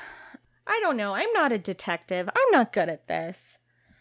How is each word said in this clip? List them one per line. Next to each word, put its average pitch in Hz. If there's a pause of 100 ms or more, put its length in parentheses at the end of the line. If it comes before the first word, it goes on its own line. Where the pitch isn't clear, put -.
(720)
I 440
don't 330
know. 202
I'm 370
not 320
a 220
detective. 180
I'm 508
not 262
good 170
at -
this. 165 (420)